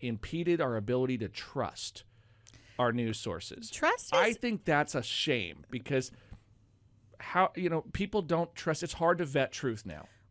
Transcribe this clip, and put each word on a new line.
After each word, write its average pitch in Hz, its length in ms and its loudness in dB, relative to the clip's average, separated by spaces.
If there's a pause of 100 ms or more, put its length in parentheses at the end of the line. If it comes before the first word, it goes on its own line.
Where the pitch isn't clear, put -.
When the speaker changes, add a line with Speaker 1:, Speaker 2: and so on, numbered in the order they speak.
Speaker 1:
impeded 160 600 -2
our 123 160 0
ability 127 400 2
to 110 100 -4
trust - 760 -8 (760)
our 123 160 4
news 113 260 0
sources. 98 500 -8
Speaker 2:
Trust - 440 0
Speaker 1:
I 285 140 6
Speaker 2:
is 233 100 0
Speaker 1:
think 233 280 -2
that's 147 300 2
a 123 80 -2
shame 104 680 -2
because 131 420 0 (1080)
how, - 360 2
you 180 140 0
know, 160 120 0 (120)
people 202 280 0
don't 165 340 0
trust. - 280 -2
It's 175 100 -4
hard 175 240 4
to 170 80 0
vet 139 260 2
truth 113 340 -4
now. 76 200 -12 (260)